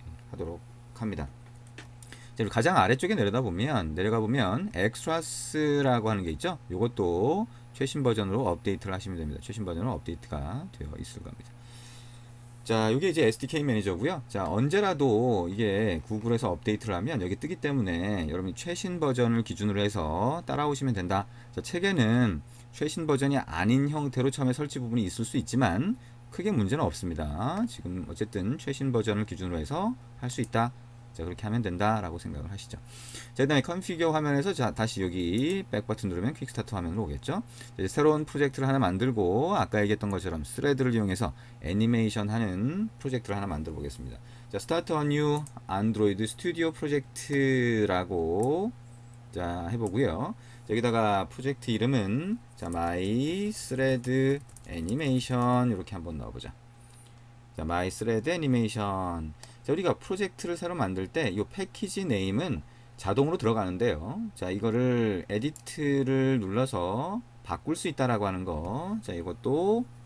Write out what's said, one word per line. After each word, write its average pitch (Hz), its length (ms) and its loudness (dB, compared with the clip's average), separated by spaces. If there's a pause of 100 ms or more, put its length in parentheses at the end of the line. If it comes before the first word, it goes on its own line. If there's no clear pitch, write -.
예, - 40 -18 (280)
하도록 85 280 -8 (340)
합니다. 98 340 -4 (480)
자, - 640 -16
그리고 107 120 0
가장 156 260 4
아래쪽에 135 380 6
내려다 202 260 2
보면, 101 540 0
내려가 104 240 2
보면 117 560 0
엑스트라스라고 143 1400 0
하는 98 140 0
게 82 80 -2
있죠. 165 260 -4 (140)
요것도 113 720 2 (260)
최신 139 300 -2
버전으로 107 460 2
업데이트를 95 460 -2
하시면 92 220 -6
됩니다. 78 260 -6
최신 107 220 -8
버전으로 92 280 -2
업데이트가 85 800 -6
되어 - 160 -10 (100)
있을 - 240 -12
겁니다. - 320 -14 (1080)
자, 110 260 4
요게 156 200 4
이제 156 160 4
에스디케이 139 360 0
매니저고요. 117 640 0
자, 95 220 -2
언제라도 127 1040 4
이게 101 560 2
구글에서 113 440 0
업데이트를 104 440 -2
하면 110 260 -2
여기 90 160 -2
뜨기 165 200 -6
때문에 98 720 0
여러분이 90 240 -4
최신 175 460 -6
버전을 120 420 4
기준으로 101 400 0
해서 101 640 0
따라오시면 135 480 0
된다. 95 320 0 (260)
자, - 80 -4
책에는 120 800 4 (320)
최신 156 340 -2
버전이 139 300 4
아닌 120 540 4
형태로 139 400 2
처음에 127 240 2
설치 147 240 -4
부분이 117 260 0
있을 110 220 -2
수 - 100 -4
있지만 131 640 2 (320)
크게 196 220 -2
문제는 127 300 4
없습니다. 90 840 -2
지금 90 400 -6
어쨌든 107 480 -2
최신 135 360 -4
버전을 107 340 2
기준으로 92 320 -4
해서 175 360 -2 (220)
할 123 140 -6
수 127 100 -6
있다. 117 320 0 (420)
자, 82 100 -6
그렇게 87 200 -6
하면 110 180 0
된다라고 95 560 0
생각을 78 320 -8
하시죠. - 260 -10 (580)
자, 131 100 4
그다음에 139 160 6
컨피규어 170 500 0
화면에서, 151 420 2
자, 120 220 0
다시 110 260 -2
여기 95 680 0
백 104 160 -2
버튼 107 220 -2
누르면 90 260 -2
퀵스타트 - 400 -6
화면으로 90 300 -2
오겠죠. 73 300 -4
자, 147 80 -2 (360)
이제 95 80 0
새로운 151 380 4
프로젝트를 135 420 0
하나 135 140 4
만들고 110 760 2
아까 110 280 2
얘기했던 104 280 2
것처럼 85 320 -2
스레드를 135 500 2
이용해서 104 400 2 (300)
애니메이션 110 680 2
하는 117 580 0 (100)
프로젝트를 123 380 -2
하나 101 100 -4
만들어 78 300 -6
보겠습니다. 64 420 -8 (320)
자, 101 60 -6
Start 170 360 -2
a 151 100 2
new 147 420 2 (260)
Android 104 500 2
Studio 165 520 0
프로젝트라고, 123 2000 2 (580)
자, 87 380 -4
해보고요. 113 640 0 (320)
자, - 40 -8
여기다가 110 580 4
프로젝트 131 420 -4
이름은, 123 680 2 (180)
자, - 100 -8
My 104 880 0
Thread 131 880 2 (280)
Animation 123 1000 2
이렇게 95 240 -4
한번 80 240 -8
넣어보자. 58 340 -10 (1040)
자, 82 60 -6
My 87 260 0
Thread 113 400 0
Animation. 104 1040 0 (320)
자, 131 80 0
우리가 175 220 2
프로젝트를 185 640 -4
새로 175 160 -4
만들 95 320 0
때 143 240 0
이 98 200 -2
패키지 196 540 -6
네임은 104 560 0 (380)
자동으로 139 400 2
들어가는데요. 107 800 0 (140)
자, 90 160 -6
이거를 113 800 2
에디트를 135 1080 2
눌러서 113 840 0 (220)
바꿀 113 300 -4
수 180 140 -4
있다라고 123 380 2
하는 92 180 -2
거. 104 560 -4
자, 104 140 -8
이것도 139 720 0 (200)